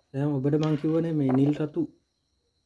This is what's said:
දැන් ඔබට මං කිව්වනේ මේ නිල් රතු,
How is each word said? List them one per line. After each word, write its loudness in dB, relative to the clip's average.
දැන් -2
ඔබට 0
මං 0
කිව්වනේ 0
මේ 0
නිල් 4
රතු, -4